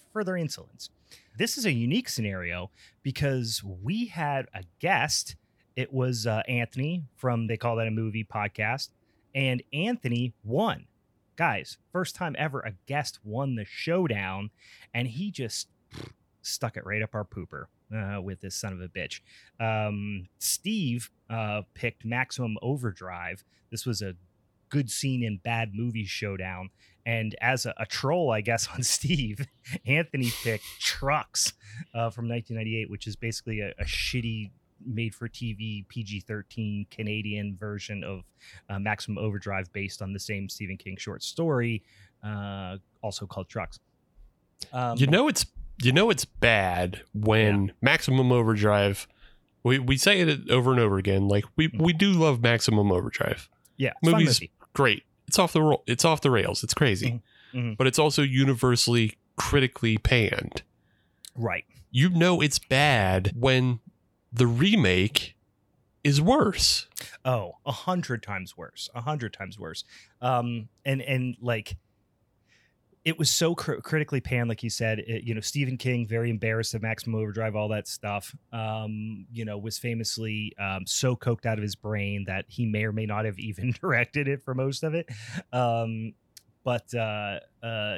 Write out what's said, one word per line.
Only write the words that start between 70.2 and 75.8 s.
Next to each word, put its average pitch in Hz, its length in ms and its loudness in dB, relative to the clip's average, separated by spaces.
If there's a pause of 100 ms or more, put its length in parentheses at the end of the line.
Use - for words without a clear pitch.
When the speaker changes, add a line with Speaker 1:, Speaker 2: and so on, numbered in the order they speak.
Speaker 1:
Um, 120 480 -2 (160)
and, 135 180 0
and, 127 380 -2
like, 117 360 -4 (1300)
it 160 140 0
was 151 120 2
so 165 240 4
cr-, - 260 -4
critically 147 400 -2
panned, 120 280 0
like 110 140 -4
you 117 80 -2
said. 110 300 0
It, 113 240 -6
you 113 100 -2
know, 107 60 -6
Stephen 131 380 -2
King, 120 280 0